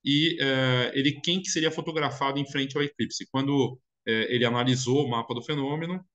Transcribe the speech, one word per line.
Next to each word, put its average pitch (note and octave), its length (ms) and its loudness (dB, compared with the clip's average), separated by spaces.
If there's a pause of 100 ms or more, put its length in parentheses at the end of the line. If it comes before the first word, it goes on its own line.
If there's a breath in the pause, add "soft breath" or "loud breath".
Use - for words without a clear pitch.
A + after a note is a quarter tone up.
E, D3+ 380 2
eh, C3 540 2
ele, C#3+ 260 0
quem F3+ 220 0
que - 80 -6
seria D#3+ 200 0
fotografado C#3+ 680 -2
em C#3 120 -4
frente C3+ 260 -2
ao D3 60 0
eclipse? - 480 -6
Quando, C3+ 480 0 (280)
eh, A2+ 280 0
ele B2 120 4
analisou B2+ 580 2
o A#2+ 60 -2
mapa A2+ 240 -2
do A#2 80 -6
fenômeno D#3 600 -4 (120)